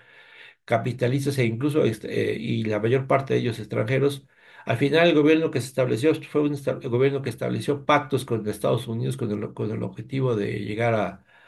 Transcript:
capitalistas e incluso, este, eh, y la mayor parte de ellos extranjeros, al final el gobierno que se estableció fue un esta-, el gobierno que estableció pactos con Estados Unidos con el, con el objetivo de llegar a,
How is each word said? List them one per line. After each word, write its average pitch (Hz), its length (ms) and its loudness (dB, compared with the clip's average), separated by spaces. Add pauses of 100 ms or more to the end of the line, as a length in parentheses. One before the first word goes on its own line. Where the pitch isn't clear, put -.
(640)
capitalistas 123 760 0
e 120 60 4
incluso, 135 400 0
este, 107 480 -2
eh, - 40 -4
y 117 280 -2
la 107 140 -2
mayor 131 280 2
parte 127 260 0
de 123 60 2
ellos 113 200 -2
extranjeros, 131 680 -2 (380)
al - 120 0
final 151 300 4
el 160 80 4
gobierno 156 360 4
que 135 100 -2
se - 60 -10
estableció 127 480 2
fue 151 260 -2
un 147 120 0
esta-, 139 280 -4
el 135 80 -8
gobierno 135 320 2
que 135 80 -6
estableció 123 560 -4
pactos 143 400 2
con 107 220 -2
Estados 123 400 -2
Unidos 127 300 -4
con 113 140 -4
el, 104 220 -6
con 110 180 -6
el 113 120 -6
objetivo 123 520 -2
de - 240 -2
llegar 110 360 0
a, 95 300 -4 (220)